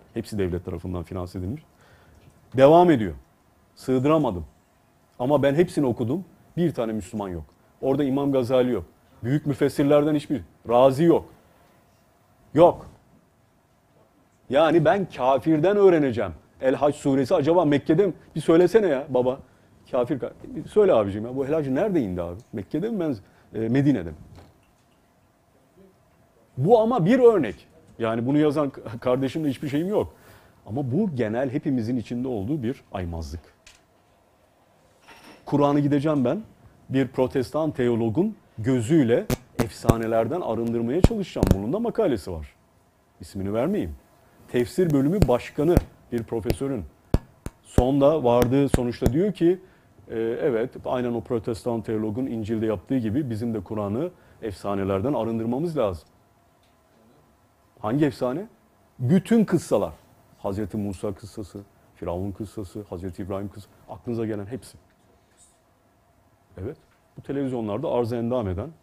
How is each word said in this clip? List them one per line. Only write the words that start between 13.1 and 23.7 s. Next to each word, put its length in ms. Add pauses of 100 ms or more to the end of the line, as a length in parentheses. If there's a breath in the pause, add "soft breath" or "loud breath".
Yani 360
ben 200
kafirden 720
öğreneceğim. 540 (300)
El-Hac 340
suresi 400
acaba 300
Mekke'de 420
mi? 60 (220 loud breath)
Bir 60
söylesene 460
ya 220
baba. 300 (520 soft breath)
Kafir 280
ka-, 120 (360)
söyle 260
abicim 320
ya. 100
Bu 100
El-Hac 220
nerede 340
indi 200
abi? 180 (140)
Mekke'de 360
mi? 100
Ben, 160 (460 soft breath)
e, 80
Medine'de 400